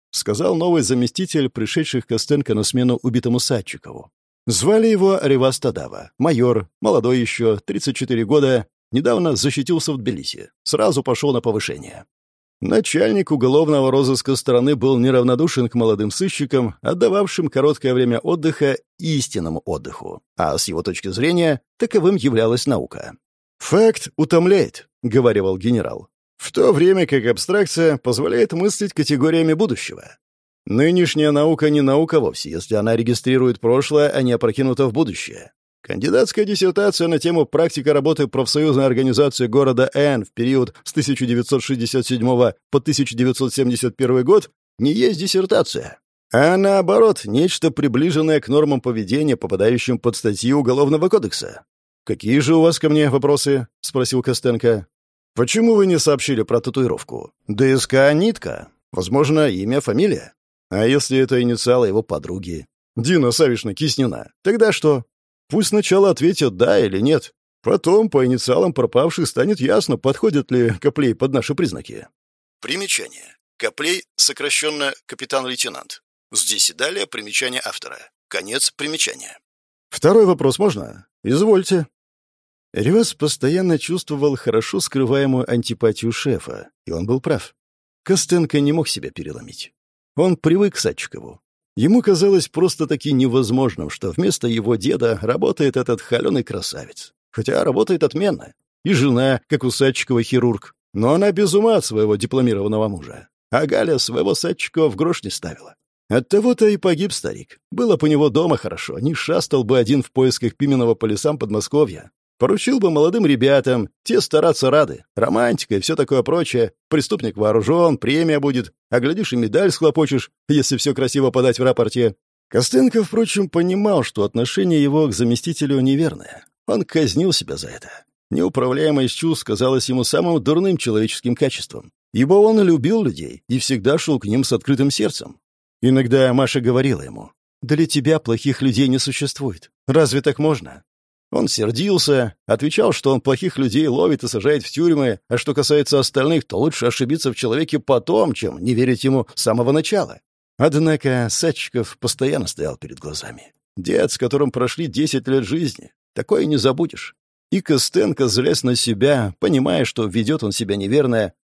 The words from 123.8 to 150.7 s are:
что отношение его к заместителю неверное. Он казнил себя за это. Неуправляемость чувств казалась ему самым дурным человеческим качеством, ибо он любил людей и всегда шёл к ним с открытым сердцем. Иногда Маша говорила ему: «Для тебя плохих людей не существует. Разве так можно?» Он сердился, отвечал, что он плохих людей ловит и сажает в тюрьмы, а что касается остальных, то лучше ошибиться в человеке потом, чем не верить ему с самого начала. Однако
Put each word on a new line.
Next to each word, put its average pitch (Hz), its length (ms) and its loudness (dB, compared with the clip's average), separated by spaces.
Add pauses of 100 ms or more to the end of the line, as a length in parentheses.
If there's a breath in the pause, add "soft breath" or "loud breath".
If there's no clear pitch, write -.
что - 200 -4
отношение 151 600 0
его 147 240 2
к 110 60 -2
заместителю 131 640 -2
неверное. 139 680 -2 (220)
Он 202 160 -2
казнил 156 480 0
себя - 240 -4
за 69 140 -12
это. - 200 -18 (400)
Неуправляемость 139 880 0
чувств 160 300 -2
казалась 123 420 0
ему 127 160 -2
самым 160 400 0
дурным 170 340 2
человеческим 110 580 -2
качеством, - 560 -6 (220)
ибо 135 200 2
он 214 280 6
любил 180 420 2
людей 67 440 -6
и 123 120 -2
всегда 127 380 0
шёл 147 220 0
к 104 60 -10
ним 117 180 0
с - 80 -2
открытым 135 400 0
сердцем. - 480 -6 (420)
Иногда 131 520 4
Маша 131 280 0
говорила 123 420 0
ему: 53 280 -18 (300)
«Для 151 240 0
тебя 151 340 0
плохих 117 420 -2
людей 135 260 2
не 127 120 2
существует. 131 720 -6 (160)
Разве 139 340 4
так 139 180 -2
можно?» 139 440 -2 (520)
Он - 120 0
сердился, 131 880 0 (100)
отвечал, 156 460 2
что - 200 0
он 131 80 2
плохих 135 380 -2
людей 135 300 0
ловит 143 360 0
и 120 40 -8
сажает 123 360 -2
в - 60 -12
тюрьмы, 143 500 0 (100)
а 120 100 -2
что 139 160 -4
касается 147 420 2
остальных, 139 480 0
то - 140 -4
лучше 143 260 -2
ошибиться 131 460 -2
в 110 40 -8
человеке 139 440 -2
потом, 123 540 0
чем 78 260 -8
не 117 160 -2
верить 123 280 0
ему 131 300 0
с - 80 -8
самого 117 300 2
начала. 160 480 -2 (400)
Однако 143 720 2